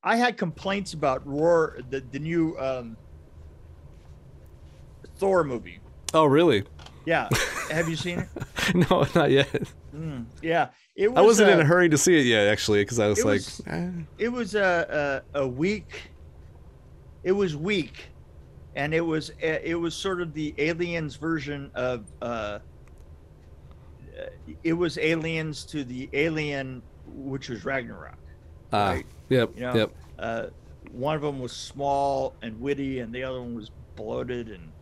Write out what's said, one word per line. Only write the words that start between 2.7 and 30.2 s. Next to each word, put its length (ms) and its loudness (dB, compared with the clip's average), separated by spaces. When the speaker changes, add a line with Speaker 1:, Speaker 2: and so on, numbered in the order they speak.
Speaker 1:
Thor 260 4
movie. 360 -6
Speaker 2:
Oh, 120 8
really? 380 6
Speaker 1:
Yeah. 240 0
Speaker 2:
<laughs> 200 -8
Speaker 1:
Have 200 0
you 60 -2
seen 240 -4
it? 80 -6
Speaker 2:
No, 400 4
not 160 4
yet. 180 4
Speaker 1:
Mm, 300 -8
yeah. 280 0
It 160 2
was, 60 2
Speaker 2:
I 40 8
wasn't 300 8
in 80 8
Speaker 1:
uh, 20 6
Speaker 2:
a 40 6
hurry 240 6
to 80 6
see 220 6
it 60 6
yet, 220 6
actually, 380 4
'cause 140 -2
I 80 4
was 120 4
Speaker 1:
it 60 2
Speaker 2:
like, 100 4
Speaker 1:
was, 320 -6
Speaker 2:
"Eh." 220 -6
Speaker 1:
it 120 -2
was 260 -6
a, 680 0
a, 80 -2
a 60 0
weak, 640 -4
it 80 0
was 240 0
weak, 540 -4
and 180 -2
it 80 2
was, 380 -2
it 400 -2
was 160 -4
sort 260 -4
of 120 -8
the 240 -6
Aliens 580 -4
version 600 -6
of, 360 -4
uh, 380 -6
it 100 0
was 240 0
Aliens 680 -2
to 160 -8
the 300 -10
Alien, 680 -2
which 420 -10
was 140 -8
Ragnarok. 540 -8
Speaker 2:
Ah, 180 2
Speaker 1:
Right? 140 -4
Speaker 2:
yep, 260 4
Speaker 1:
You 60 -10
know, 140 -4
Speaker 2:
yep. 160 2
Speaker 1:
uh, 260 -6